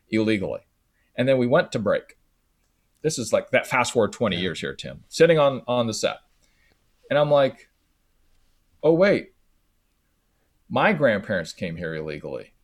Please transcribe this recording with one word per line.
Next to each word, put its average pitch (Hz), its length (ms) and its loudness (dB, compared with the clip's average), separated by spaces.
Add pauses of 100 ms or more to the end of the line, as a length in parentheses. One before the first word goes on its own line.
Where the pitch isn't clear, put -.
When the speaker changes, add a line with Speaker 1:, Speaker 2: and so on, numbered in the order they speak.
(100)
Speaker 1:
illegally. 107 560 -2 (500)
And 127 100 -2
then 135 120 2
we 123 80 2
went 151 260 0
to - 60 -2
break. 98 400 -4 (840)
This 156 140 -4
is 110 160 -8
like 98 200 0
that 120 140 2
fast 123 260 0
forward 107 200 2
twenty 101 240 -2
Speaker 2:
Yeah. 87 60 -4
Speaker 1:
years 85 180 -4
here, 67 140 -6
Tim, 67 340 -14
sitting 165 300 4
on, 135 300 2
on 120 180 0
the 110 80 -4
set. - 240 -4 (880)
And 135 100 0
I'm 147 120 2
like, 139 400 2 (1120)
"Oh, 160 100 4
wait, 170 400 2 (1400)
my 147 240 2
grandparents 104 600 -2
came 85 240 -8
here 80 180 -8
illegally. 76 680 -10